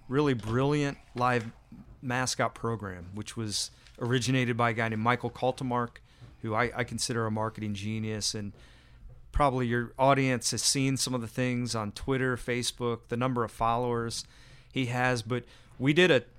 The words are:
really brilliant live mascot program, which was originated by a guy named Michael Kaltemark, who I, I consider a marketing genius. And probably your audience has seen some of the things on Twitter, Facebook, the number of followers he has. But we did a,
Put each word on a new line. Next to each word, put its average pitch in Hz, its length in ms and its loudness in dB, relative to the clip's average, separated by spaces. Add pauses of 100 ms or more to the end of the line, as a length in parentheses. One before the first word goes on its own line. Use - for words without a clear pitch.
really 139 260 2
brilliant 135 640 0 (160)
live 120 380 0 (500)
mascot 123 540 -2
program, 101 580 -6
which 104 220 -10
was 107 340 -4 (300)
originated 123 580 2
by 117 140 4
a - 20 -2
guy 113 160 0
named 110 120 -2
Michael 120 280 2
Kaltemark, 123 680 -2 (440)
who 110 140 -4
I, 120 200 2
I 123 100 -2
consider 117 420 -2
a 107 40 0
marketing 107 440 -4
genius. 107 580 -4
And 104 200 -8 (760)
probably 127 360 2
your 120 300 -2
audience 135 540 4
has 117 100 -2
seen 135 360 2
some 127 160 -2
of 123 80 -2
the 113 60 -6
things 123 480 -2
on 104 160 -2
Twitter, 131 440 0
Facebook, 120 720 -2
the 120 80 -2
number 123 260 0
of 107 80 -4
followers 117 760 -2 (460)
he 131 160 -2
has. 123 340 2
But 120 240 -2 (340)
we 135 140 4
did 175 180 8
a, 127 120 6 (160)